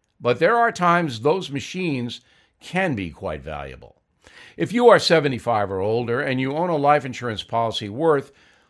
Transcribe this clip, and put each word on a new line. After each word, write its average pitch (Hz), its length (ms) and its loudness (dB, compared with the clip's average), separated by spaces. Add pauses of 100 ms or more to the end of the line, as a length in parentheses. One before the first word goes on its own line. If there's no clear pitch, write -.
(220)
But 123 180 2
there 185 160 4
are 233 160 4
times 170 480 0
those 151 320 0
machines 139 720 -6 (400)
can 180 340 -2
be 95 140 -4
quite 78 320 -8
valuable. 67 600 -12 (540)
If 165 160 -4
you 240 160 4
are 202 120 8
seventy-five 117 680 0
or 95 120 -4
older 117 400 -2
and 135 180 -2
you 135 140 -2
own 170 160 -2
a 165 80 0
life 143 260 4
insurance 120 400 -8
policy 113 460 -4
worth 139 420 0 (380)